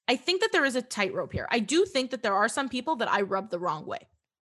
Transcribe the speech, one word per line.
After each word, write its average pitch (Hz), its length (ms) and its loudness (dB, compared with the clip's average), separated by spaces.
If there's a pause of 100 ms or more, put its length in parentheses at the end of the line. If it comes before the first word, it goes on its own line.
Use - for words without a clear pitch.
I 262 100 4
think 370 260 0
that 440 100 2
there 320 140 4
is 247 100 0
a 247 60 -2
tightrope 190 500 -4
here. - 180 -4
I 240 100 2
do 320 260 2
think 262 240 -2
that 247 120 -8
there 202 120 2
are 208 140 4
some 269 200 -2
people 254 280 -2
that - 140 0
I 202 120 4
rub 190 280 -2
the 180 80 -4
wrong 156 280 -4
way. - 140 -8 (420)